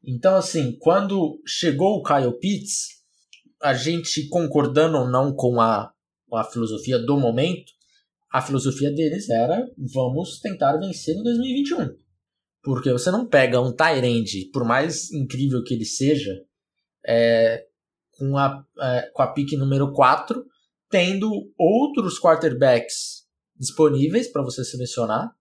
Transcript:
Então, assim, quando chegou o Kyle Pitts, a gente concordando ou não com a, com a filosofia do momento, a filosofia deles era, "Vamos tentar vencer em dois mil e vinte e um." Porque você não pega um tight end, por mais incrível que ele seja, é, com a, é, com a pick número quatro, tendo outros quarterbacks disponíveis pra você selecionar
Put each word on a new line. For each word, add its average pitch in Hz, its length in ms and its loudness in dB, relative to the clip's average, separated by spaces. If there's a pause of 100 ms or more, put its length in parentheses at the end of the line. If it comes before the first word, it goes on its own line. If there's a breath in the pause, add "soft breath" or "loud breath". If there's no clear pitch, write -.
Então, 135 280 2
assim, 131 420 -2
quando 190 640 0
chegou 175 520 0
o - 60 -6
Kyle 135 360 2
Pitts, - 640 -6 (580)
a 143 120 2
gente 156 560 -4
concordando 151 680 2
ou 123 140 0
não 135 260 0
com 123 240 2
a, 110 320 2 (380)
com 117 80 -4
a 110 60 0
filosofia 117 560 -4
do 139 180 0
momento, 131 540 0 (600)
a 131 80 0
filosofia 135 520 -2
deles 143 360 -2
era, 123 380 0 (280)
"Vamos 131 460 -4
tentar 156 380 0
vencer 175 380 -6
em 208 80 -8
dois 233 160 0
mil 262 80 -2
e 254 80 -4
vinte 285 160 -2
e - 20 -2
um." 208 240 -6 (640)
Porque 131 280 -2
você 123 180 0
não 226 180 0
pega 127 320 4
um 123 160 -2
tight 151 300 2
end, 104 480 -2
por 127 100 -2
mais 135 480 -2
incrível 131 520 -2
que - 100 -4
ele 113 120 -4
seja, 127 600 -2 (600)
é, 117 600 2 (520)
com 139 200 -2
a, 139 260 0 (160)
é, 127 340 -2
com - 100 -2
a 127 100 -2
pick 143 200 -2
número 139 400 0
quatro, 143 520 2 (440 soft breath)
tendo 196 680 0
outros 214 640 2
quarterbacks 135 1080 2 (280)
disponíveis 151 720 2
pra 143 160 -4
você 127 200 -6
selecionar 123 760 -4